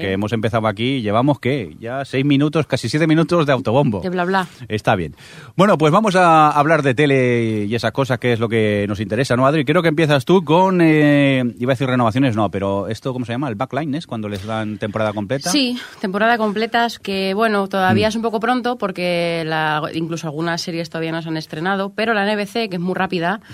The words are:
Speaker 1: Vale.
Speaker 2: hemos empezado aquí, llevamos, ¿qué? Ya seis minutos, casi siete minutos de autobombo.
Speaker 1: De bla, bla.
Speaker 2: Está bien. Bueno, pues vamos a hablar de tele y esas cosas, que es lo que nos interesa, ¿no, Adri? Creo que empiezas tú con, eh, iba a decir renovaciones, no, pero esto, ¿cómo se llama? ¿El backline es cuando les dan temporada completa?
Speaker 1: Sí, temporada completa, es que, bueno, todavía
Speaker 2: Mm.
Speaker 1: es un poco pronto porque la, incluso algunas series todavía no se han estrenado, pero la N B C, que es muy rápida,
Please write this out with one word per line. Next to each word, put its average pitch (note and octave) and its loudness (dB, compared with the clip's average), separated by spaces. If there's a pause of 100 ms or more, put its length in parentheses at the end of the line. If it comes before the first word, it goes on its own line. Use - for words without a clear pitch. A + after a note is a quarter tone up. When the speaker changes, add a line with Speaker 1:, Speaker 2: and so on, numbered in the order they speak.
Speaker 1:
Vale. G2 -2
Speaker 2:
hemos G#2 -2
empezado A2 0
aquí, A#2+ -2
llevamos, A#2 2
¿qué? A#2 -4
Ya B2+ -8
seis C3 -2
minutos, D3 2
casi - -4
siete D#3 0
minutos D#3+ 2
de D3 2
autobombo. A#2+ 2
Speaker 1:
De F3+ -6
bla, F3+ -4
bla. F#3 0 (220)
Speaker 2:
Está G#2+ 0
bien. E2 -6 (400)
Bueno, F#3 6
pues D3 4
vamos G3+ 4
a D#3+ 6
hablar D3 2
de C3+ 2
tele A#2+ 2
y A2 -4
esas A2+ -2
cosas, C3 -2
que B2 0
es A2+ 0
lo A2+ -2
que G#2 2
nos G#2 -4
interesa, A2+ -2
¿no, C3 2
Adri? D3 2
Creo D3+ 2
que D#3+ 2
empiezas D3 2
tú F3 4
con, F3+ 4
eh, C#3+ 4 (160)
iba B2 2
a - 0
decir C3 -2
renovaciones, B2 2
no, G#2 2
pero G2 -2
esto, A2+ -6
¿cómo B2 -6
se A#2 -6
llama? C3+ -4
¿El G#2+ -6
backline C3+ -4
es E3 -8
cuando G#2+ -6
les G2 -8
dan G#2+ -6
temporada G#2+ -2
completa? G#2+ -4
Speaker 1:
Sí, B3 0 (220)
temporada G#3+ 0
completa, A3 0
es A#3 -6
que, F#3+ -4
bueno, G#3 0
todavía G3 2
Speaker 2:
Mm. - 2
Speaker 1:
es A3 -6
un A3+ -4
poco A3 -2
pronto A#3+ 0
porque F3 -2
la, D#3 -2 (120)
incluso E3 -6
algunas E3 -4
series E3 -6
todavía D#3+ -6
no E3 -6
se D#3+ -10
han D#3+ -6
estrenado, F#3+ -4
pero A3+ -2
la G3+ 0
N G#3+ 0
B G#3 -4
C, A3+ -6
que F3+ -6
es E3+ -4
muy F3+ -2
rápida, F#3 -4 (120)